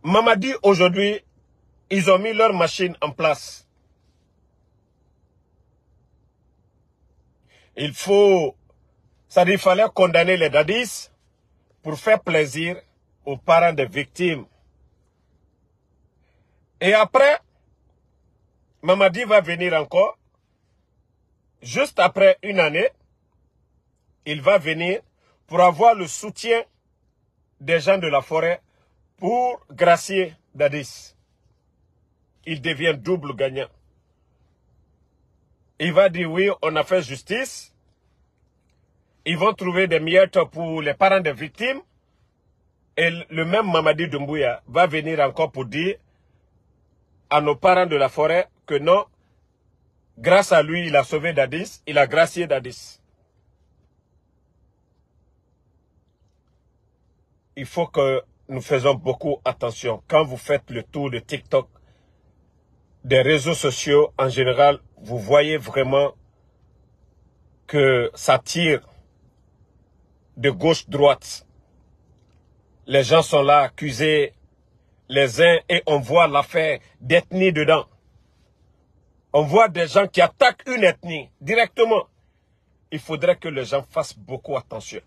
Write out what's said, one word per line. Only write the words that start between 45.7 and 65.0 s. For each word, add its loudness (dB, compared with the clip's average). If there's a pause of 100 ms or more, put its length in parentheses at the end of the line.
à 2
nos -2
parents 2
de -4
la 2
forêt -2 (180)
que -6
non, 2 (1120)
grâce 2
à 6
lui, -4
il -4
a 4
sauvé -4
Dadis, -4
il -2
a 4
gracié 0
Dadis. -8 (4000)
Il -14
faut -4
que 0 (260)
nous -10
fassions 0
beaucoup -6
attention. -6
Quand 2
vous -10
faites -4
le -10
tour -8
de -8
TikTok, -6 (1400)
des 4
réseaux 0
sociaux 0
en -2
général, 2 (160)
vous -12